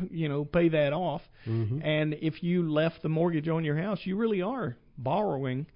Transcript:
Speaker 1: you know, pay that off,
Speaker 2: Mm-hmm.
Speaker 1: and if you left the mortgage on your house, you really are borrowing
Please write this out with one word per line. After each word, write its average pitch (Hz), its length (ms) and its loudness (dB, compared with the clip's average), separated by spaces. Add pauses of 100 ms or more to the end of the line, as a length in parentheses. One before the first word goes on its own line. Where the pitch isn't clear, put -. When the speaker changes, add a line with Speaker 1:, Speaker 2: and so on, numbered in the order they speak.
(120)
Speaker 1:
you 160 160 -2
know, 143 160 0
pay 170 240 4
that 151 240 2
off, 160 300 -2 (260)
Speaker 2:
Mm-hmm. 113 340 0
Speaker 1:
and 151 400 2
if 156 220 -2
you 175 260 2
left 156 320 2
the - 80 -2
mortgage 160 380 2
on 165 160 0
your 147 140 0
house, 190 260 -2
you 185 140 -2
really 220 260 0
are 196 320 -4 (220)
borrowing 139 680 -2 (100)